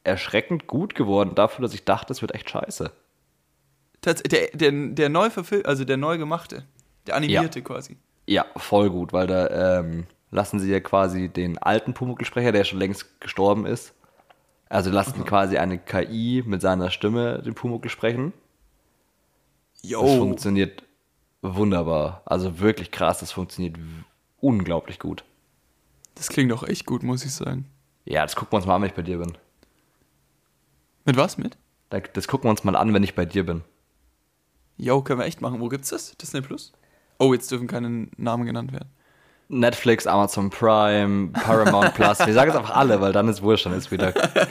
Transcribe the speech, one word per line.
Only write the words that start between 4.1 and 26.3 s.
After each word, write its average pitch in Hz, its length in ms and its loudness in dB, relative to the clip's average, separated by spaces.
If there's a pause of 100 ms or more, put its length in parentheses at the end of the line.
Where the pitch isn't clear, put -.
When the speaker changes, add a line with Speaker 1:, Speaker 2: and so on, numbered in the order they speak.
Speaker 2:
der, 90 240 2
der, 147 180 4
der 143 380 0
neu 185 200 2
verfil-, 202 360 -4
also 135 180 0
der 131 140 0
neu 156 200 -2
gemachte. 156 460 -8 (420)
Der - 120 -2
animierte 156 420 0
Speaker 1:
Ja. - 60 -14
Speaker 2:
quasi. - 320 -14 (300)
Speaker 1:
Ja, 98 180 2 (100)
voll 101 340 2
gut, 87 220 -4
weil 92 160 0
da, 90 520 2
ähm, 85 280 -6 (240)
lassen 104 260 -2
sie 95 140 0
ja 95 80 2
quasi 92 480 0
den 87 300 -4
alten 110 360 0
Pumuckl-Sprecher, 120 600 -2
der 101 100 6
schon 95 160 -4
längst 95 400 -6
gestorben 101 460 0
ist, - 280 -6 (760)
also 95 200 0
lassen 98 260 0
Speaker 2:
Aha. 90 120 -6
Speaker 1:
quasi 98 300 2
eine 90 220 0
K - 240 -4
I 120 420 -2
mit 98 160 -4
seiner 92 300 0
Stimme 120 500 -2
den 117 140 -8
Pumuckl 117 340 -8
sprechen. 123 420 -2 (1500)
Speaker 2:
Yo. 110 240 -6
Speaker 1:
Das 135 100 6
funktioniert 98 680 0 (580)
wunderbar. 87 840 -2
Also 90 360 -2
wirklich 104 300 0
krass, 87 280 0
das - 140 -12
funktioniert 87 440 -8
w-, 80 260 -16 (360)
unglaublich 87 600 -2
gut. 82 260 -10 (880)
Speaker 2:
Das - 140 -10
klingt 131 220 2